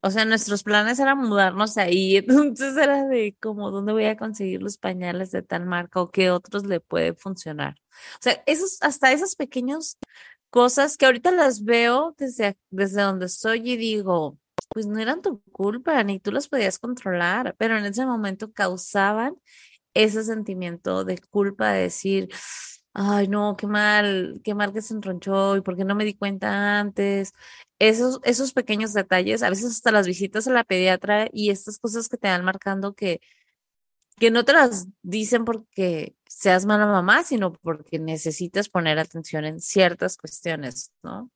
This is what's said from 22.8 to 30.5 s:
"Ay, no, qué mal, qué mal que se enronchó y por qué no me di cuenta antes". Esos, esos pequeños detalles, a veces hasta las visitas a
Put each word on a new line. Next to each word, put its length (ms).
"Ay, 340
no, 300
qué 100
mal, 760
qué 120
mal 180
que 80
se 120
enronchó 640
y 40
por 160
qué 80
no 100
me 100
di 100
cuenta 640
antes". 540
Esos, 440
esos 300
pequeños 400
detalles, 500
a 60
veces 220
hasta 200
las 160
visitas 400
a 60